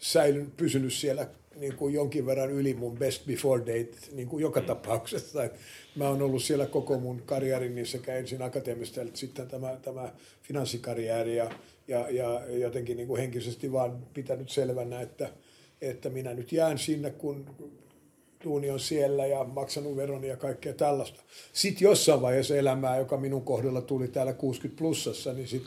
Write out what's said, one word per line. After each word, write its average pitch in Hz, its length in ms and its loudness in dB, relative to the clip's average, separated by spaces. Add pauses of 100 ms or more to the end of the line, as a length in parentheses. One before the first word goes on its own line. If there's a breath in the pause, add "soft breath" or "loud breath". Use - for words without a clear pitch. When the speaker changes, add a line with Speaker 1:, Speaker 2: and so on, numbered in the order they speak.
Speaker 1:
säilyn-, 143 560 4
pysynyt 131 360 2
siellä, 139 340 -2 (300)
niinku, 143 320 -2
jonkin 143 380 0
verran 135 240 2
yli 139 240 2
mun 117 240 -6
best 131 280 -2
before 131 360 2
date, 117 340 -2 (160)
niinku, 131 260 -6
joka 151 220 2
Speaker 2:
Mm. 92 60 0
Speaker 1:
tapauksessa. 127 760 -2
Et - 100 -4 (420 loud breath)
mä 143 120 2
oon 139 140 2
ollut 131 200 2
siellä 139 240 2
koko 135 320 2
mun 123 280 -4
karjärini 127 600 0
sekä 127 300 -6
ensin 127 260 -4
akateemista 120 600 -4
että 117 160 -10
sitten 127 300 -8
tämä, 131 340 -6
tämä 127 300 -8 (300 loud breath)
finanssikarjääri 117 960 -2
ja, 117 140 0 (380 loud breath)
ja, 123 220 -2
ja 120 300 0 (180)
jotenkin, 120 380 -2
niinku, 120 200 -4
henkisesti 123 560 -4
vaan 123 260 0 (160)
pitänyt 131 360 -4
selvänä, 123 500 0
että, 139 300 -6 (500 loud breath)
että 127 300 -6
minä 127 240 -6
nyt 123 180 -8
jään 160 260 4
sinne, 147 320 -2
kun 143 360 -6 (1000)
duuni 143 260 0
on 135 100 -2
siellä 139 460 2
ja 135 180 2
maksanut 139 520 -4
veroni 139 320 -2
ja 127 80 -4
kaikkea 135 360 -4
tällaista. 139 500 2 (300 loud breath)
Sit - 280 0
jossain 160 420 10
vaiheessa 131 340 4
elämää, 131 420 4
joka 135 180 0
minun 135 260 0
kohdalla 127 400 0
tuli 127 260 0
täällä 131 240 0
kuusikymmentä 127 460 -4
plussassa, 151 540 0
niin 123 160 -6
sit 127 180 -4